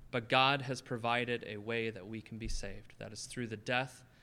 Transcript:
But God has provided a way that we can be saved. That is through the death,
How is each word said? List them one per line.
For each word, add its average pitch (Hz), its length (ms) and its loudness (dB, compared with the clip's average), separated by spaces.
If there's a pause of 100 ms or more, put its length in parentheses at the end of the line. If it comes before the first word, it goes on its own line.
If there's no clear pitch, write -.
(100)
But 117 180 -2
God 135 340 6
has 127 180 -2
provided 120 640 0
a 107 120 -6
way 113 320 0
that 98 160 -12
we 110 140 -6
can 113 180 -12
be 113 100 -4
saved. 101 500 -4
That 104 140 -8
is - 140 -10
through 123 200 -4
the 110 100 -4
death, 127 460 0 (200)